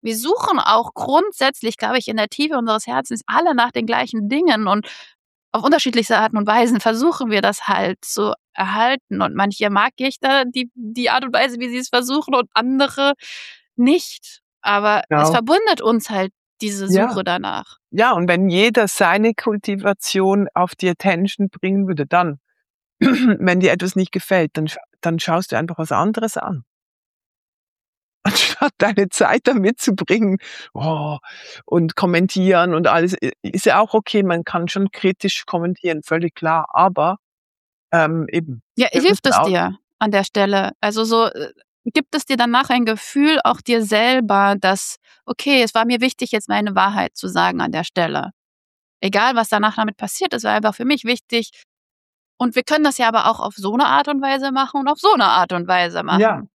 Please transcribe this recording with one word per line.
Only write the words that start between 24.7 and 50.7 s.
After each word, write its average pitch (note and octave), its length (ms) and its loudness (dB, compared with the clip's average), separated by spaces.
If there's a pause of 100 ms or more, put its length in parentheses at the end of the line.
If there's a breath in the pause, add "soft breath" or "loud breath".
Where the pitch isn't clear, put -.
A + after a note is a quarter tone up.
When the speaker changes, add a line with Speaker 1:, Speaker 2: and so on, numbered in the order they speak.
Speaker 2:
dann E3 200 -2
schaust F3 340 -2
du A#2+ 40 -2
einfach E3 200 -6
was D#3+ 160 -4
anderes G#3+ 420 0
an. C#3+ 300 -6 (1600)
<laughs> - 0 -
Anstatt - 540 0
deine G3+ 320 2
Zeit - 380 2
damit A#3 340 2
zu - 140 0
bringen, G3 420 2 (360 loud breath)
oh, D3+ 440 -4 (480 loud breath)
und E3 320 0
kommentieren F3+ 760 2
und E3 140 2
alles, E3+ 340 2
i-, - 200 -2
ist - 240 -4
ja F#3 140 6
auch A3 140 0
okay, G#3+ 300 2
man E3+ 220 0
kann F3 240 -4
schon G3 220 -2
kritisch - 540 -2
kommentieren, E3+ 580 -4
völlig E3 300 -2
klar, D#3+ 360 0
aber, F3+ 480 0 (760)
ähm, D#3+ 400 0
eben, D#3 300 -6 (160)
Speaker 1:
Ja, A#3 160 2
Speaker 2:
wir B3+ 80 2
Speaker 1:
hilft F4 240 2
Speaker 2:
müssen C4+ 80 2
Speaker 1:
es - 20 2
Speaker 2:
auch C3+ 120 4
Speaker 1:
dir F#3 300 0 (220)
an G#3+ 120 0
der G3 120 2
Stelle? G3 560 0
Also G#3+ 240 -2
so, A3+ 220 2
äh, - 260 -6 (340)
gibt D4 300 -2
es D4 100 -2
dir C4+ 120 -2
danach A#3+ 320 2
ein B3 160 2
Gefühl, C#4 580 0
auch - 160 0
dir A#3 240 0
selber, G#3 760 2
dass, F#3+ 400 -2 (280 soft breath)
okay, C4+ 360 0
es A3+ 140 0
war A3+ 100 2
mir A#3+ 140 0
wichtig, B3 320 -2
jetzt G#3+ 160 -4
meine G#3 280 -2
Wahrheit G3 420 0
zu F#3 100 -8
sagen F3+ 320 0
an D#3+ 140 -4
der E3 100 -4
Stelle. D#3+ 480 -4 (720)
Egal, G3+ 340 0
was A3+ 140 0
danach G#3+ 260 0
damit G#3+ 220 -4
passiert, - 360 -6
es A3+ 120 -6
war G#3 80 0
einfach G#3+ 220 0